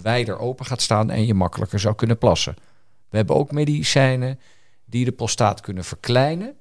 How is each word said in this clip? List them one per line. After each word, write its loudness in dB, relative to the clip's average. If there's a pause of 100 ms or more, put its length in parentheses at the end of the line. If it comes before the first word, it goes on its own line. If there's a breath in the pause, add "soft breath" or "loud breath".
wijder -2
open -6
gaat -6
staan 2
en 0
je 2
makkelijker 0
zou 0
kunnen 0
plassen. 2 (540 soft breath)
We -4
hebben 2
ook 0
medicijnen 0 (460 soft breath)
die -2
de 0
prostaat 0
kunnen -8
verkleinen, -2